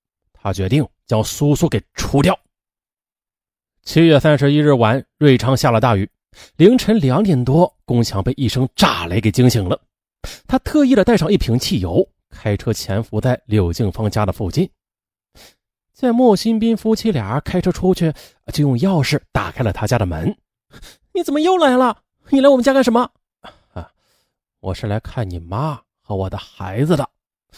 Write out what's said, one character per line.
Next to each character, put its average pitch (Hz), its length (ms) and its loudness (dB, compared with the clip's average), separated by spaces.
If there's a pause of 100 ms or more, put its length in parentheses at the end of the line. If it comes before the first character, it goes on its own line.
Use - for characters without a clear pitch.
(320)
他 - 220 -8
决 92 160 -4
定 135 180 0 (180)
将 110 160 0
苏 147 320 -2
苏 156 140 0
给 110 160 -4 (100)
除 - 280 -2
掉。 185 180 0 (1400)
七 165 220 2
月 156 140 6
三 151 180 2
十 143 160 2
一 147 40 2
日 147 140 2
晚， 120 340 2 (120)
瑞 139 200 4
昌 131 200 0
下 143 120 0
了 113 120 2
大 120 140 2
雨。 - 140 -2 (460)
凌 214 220 6
晨 220 220 0
两 139 240 0
点 151 200 0
多， 127 400 2
宫 117 200 0
强 98 200 -4
被 123 140 -2
一 135 100 -2
声 127 280 -2
炸 87 320 0
雷 85 120 -2
给 104 120 0
惊 123 180 4
醒 101 180 -2
了。 - 100 -2 (680)
他 262 140 -2
特 294 260 0
意 254 80 2
的 208 100 4
带 226 140 2
上 156 140 -2
一 202 60 2
瓶 120 200 0
汽 131 220 -2
油， 90 280 -2 (220)
开 - 260 -4
车 - 160 -6
潜 107 320 -4
伏 107 160 -6
在 127 260 -2
柳 98 280 0
静 101 180 -2
芳 107 180 -4
家 107 140 -2
的 95 80 -4
附 90 200 -6
近。 175 180 -2 (1200)
见 247 200 -2
莫 233 220 4
新 220 240 -2
斌 226 180 0
夫 220 180 0
妻 220 160 -2
俩 117 280 -2
开 - 200 -4
车 180 120 0
出 185 220 0
去， 160 200 -2 (400)
就 147 80 -2
用 135 160 2
钥 170 260 0
匙 147 160 -2 (120)
打 92 200 -4
开 - 120 -6
了 104 100 -2
他 107 140 -6
家 123 100 0
的 110 80 0
门。 85 320 -6 (720)
“你 349 120 -4
怎 277 100 -4
么 302 80 0
又 370 160 2
来 277 180 4
了？ 247 280 0 (260)
你 277 100 2
来 269 80 4
我 277 80 6
们 247 80 0
家 269 80 2
干 262 120 2
什 233 100 0
么 240 160 0 (640)
？”“啊， - 180 -14 (680)
我 95 120 -10
是 - 140 -8
来 104 140 -2
看 - 280 -8
你 87 120 -10
妈 113 420 -8 (200)
和 104 140 -8
我 95 140 -4
的 101 80 -10
孩 98 480 -6
子 165 100 0
的。” 139 140 -6 (480)